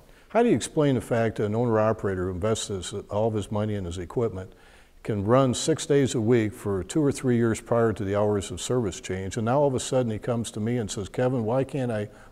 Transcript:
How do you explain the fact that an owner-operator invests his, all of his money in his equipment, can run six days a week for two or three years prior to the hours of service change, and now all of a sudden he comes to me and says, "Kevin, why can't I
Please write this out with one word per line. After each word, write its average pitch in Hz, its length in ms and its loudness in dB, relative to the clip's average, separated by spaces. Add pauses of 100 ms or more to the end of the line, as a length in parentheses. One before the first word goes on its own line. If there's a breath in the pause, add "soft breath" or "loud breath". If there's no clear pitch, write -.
(300 soft breath)
How 220 120 2
do 240 60 4
you 190 80 4
explain 143 400 2
the 110 60 0
fact 113 340 0
that 110 120 -2
an 104 80 -2
owner-operator 107 720 2
invests 98 380 -2
his, 95 260 -6
all 101 340 -2
of 110 60 -2
his 104 180 -4
money 107 240 -2
in 98 80 -4
his 85 140 -6
equipment, 95 560 -4 (500 soft breath)
can 101 220 -2
run 127 260 6
six - 360 -2
days 143 260 4
a 123 80 0
week 107 320 2
for 98 300 -4
two 156 200 0
or 139 80 4
three 123 240 2
years 113 240 2
prior 117 320 2
to 101 140 -4
the 98 100 0
hours 104 360 2
of 90 100 -8
service 120 400 -2
change, 95 340 -6
and 110 100 -2
now 127 140 2
all 147 80 4
of 135 60 0
a 120 60 0
sudden 127 320 0
he 104 80 -4
comes 117 320 -4
to 110 80 -8
me 117 180 -2
and 104 140 -4
says, 98 180 -8
"Kevin, 127 340 0
why 123 200 0
can't 127 280 -4
I 107 160 -4 (240 loud breath)